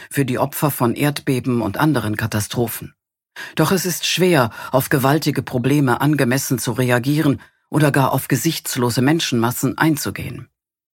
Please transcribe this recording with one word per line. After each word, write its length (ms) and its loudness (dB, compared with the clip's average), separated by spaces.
für 140 0
die 140 -2
Opfer 320 0
von 240 0
Erdbeben 680 -2
und 180 -4
anderen 380 0
Katastrophen. 800 -4
Doch 180 2
es 120 0
ist 220 -4
schwer, 440 2
auf 180 2
gewaltige 540 2
Probleme 580 2
angemessen 580 0
zu 140 -4
reagieren 680 2
oder 220 2
gar 220 2
auf 160 -2
gesichtslose 720 0
Menschenmassen 760 0
einzugehen. 720 -2